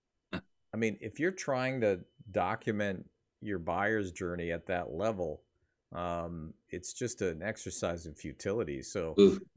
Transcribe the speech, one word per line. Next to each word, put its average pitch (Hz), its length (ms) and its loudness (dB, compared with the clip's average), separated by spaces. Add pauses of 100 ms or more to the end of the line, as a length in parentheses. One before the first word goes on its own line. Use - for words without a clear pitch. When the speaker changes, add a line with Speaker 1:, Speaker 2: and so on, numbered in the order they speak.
(320)
Speaker 1:
Huh. - 80 -6 (320)
Speaker 2:
I 110 60 -4
mean, 110 240 2
if 113 180 -8
you're 170 100 2
trying 131 520 -2
to 98 180 4 (300)
document 101 760 0 (360)
your 104 160 -2
buyer's 95 540 2
journey 87 380 -2
at 82 180 -4
that 87 260 -2
level, 90 480 -2 (500)
um, 85 600 -4 (160)
it's - 240 -8
just - 260 -6
an 82 220 -2
exercise 90 640 -4
in 78 80 -10
futility. 80 680 -4
So, 80 380 -4
Speaker 1:
Ooh, 98 200 10 (180)